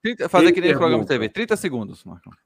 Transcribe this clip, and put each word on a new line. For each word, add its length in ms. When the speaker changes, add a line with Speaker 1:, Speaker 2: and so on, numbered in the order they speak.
Speaker 1:
Trinta, 280
fazer 180
Speaker 2:
Ele 60
Speaker 1:
que 80
nem 100
o 80
programa 260
Speaker 2:
pergunta. 100
Speaker 1:
T 40
V. 120
Trinta 260
segundos, 480
Marcão. 280